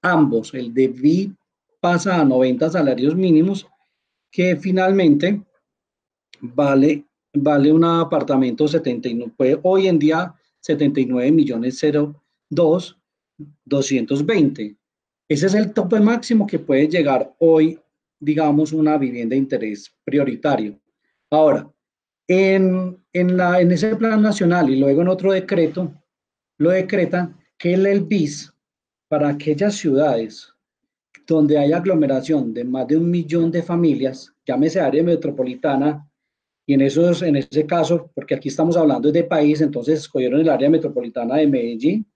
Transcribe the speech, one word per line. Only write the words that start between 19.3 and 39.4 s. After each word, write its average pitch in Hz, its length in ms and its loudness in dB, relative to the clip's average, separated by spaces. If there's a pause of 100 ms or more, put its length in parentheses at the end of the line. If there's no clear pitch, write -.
de 135 60 0
interés 110 540 -6 (120)
prioritario. 123 760 -2 (500)
Ahora, 151 400 2 (600)
en, 185 680 0 (140)
en 180 240 0
la, 180 240 2
en 175 120 4
ese 214 260 0
plan 220 240 0
nacional 175 480 2
y 131 80 0
luego 139 240 2
en 180 80 2
otro 185 240 0
decreto, 175 580 -2 (680)
lo 156 100 2
decretan 180 680 -2 (220)
que 175 160 -2
el, 190 140 2
el 196 140 2
bis, 160 520 -4 (540)
para 147 220 0
aquellas 156 460 -2
ciudades 131 760 -2 (720)
donde 151 320 2
hay 143 160 2
aglomeración 147 800 0
de 120 100 -8
más 127 240 -6
de 151 100 0
un 170 120 0
millón 170 420 -2
de 170 100 -2
familias, 151 720 -2 (120)
llámese 156 340 0
área 147 240 0
metropolitana, 143 1080 -2 (560)
y 143 80 0
en 135 80 4
esos, 165 400 2
en 151 160 0
ese 147 280 -2
caso, 165 480 -2
porque 131 220 -6
aquí 143 140 -8
estamos 160 260 -2
hablando 147 360 2
de 165 120 2
país, 151 380 0